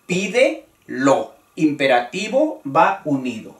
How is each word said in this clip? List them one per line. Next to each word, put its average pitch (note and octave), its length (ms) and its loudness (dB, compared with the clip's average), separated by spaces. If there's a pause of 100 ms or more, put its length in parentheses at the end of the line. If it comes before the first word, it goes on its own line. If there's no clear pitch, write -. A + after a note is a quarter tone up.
pide G3+ 600 0 (200)
lo. B2+ 480 0 (220)
Imperativo D3+ 1080 0
va C3+ 400 0
unido. B2+ 560 -6